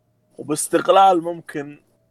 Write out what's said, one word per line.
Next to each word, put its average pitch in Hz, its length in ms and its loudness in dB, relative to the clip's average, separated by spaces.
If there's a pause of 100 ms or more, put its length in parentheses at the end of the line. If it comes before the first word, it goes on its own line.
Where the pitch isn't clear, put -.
(380)
وباستغلال 175 840 2
ممكن 156 560 -12 (320)